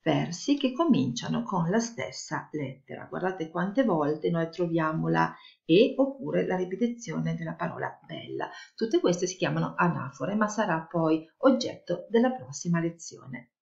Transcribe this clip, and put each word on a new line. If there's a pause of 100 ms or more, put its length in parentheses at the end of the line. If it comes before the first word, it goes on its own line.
versi
che
cominciano
con
la
stessa
lettera.
Guardate
quante
volte
noi
troviamo
la (320)
e
oppure
la
ripetizione
della
parola
bella. (260)
Tutte
queste
si
chiamano
anafore,
ma
sarà
poi (100)
oggetto
della
prossima
lezione. (120)